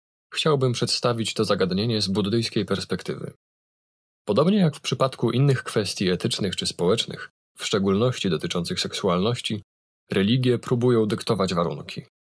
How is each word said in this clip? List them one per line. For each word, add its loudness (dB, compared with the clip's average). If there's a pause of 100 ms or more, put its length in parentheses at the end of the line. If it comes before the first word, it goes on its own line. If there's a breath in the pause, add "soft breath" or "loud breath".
(340)
Chciałbym 2
przedstawić -2
to 2
zagadnienie 0
z -4
buddyjskiej 0
perspektywy. -6 (920)
Podobnie 4
jak 4
w -14
przypadku 0
innych 2
kwestii 0
etycznych -2
czy -4
społecznych, -2 (280)
w -10
szczególności 2
dotyczących -2
seksualności, -2 (480)
religie 2
próbują 2
dyktować 0
warunki. -4 (240)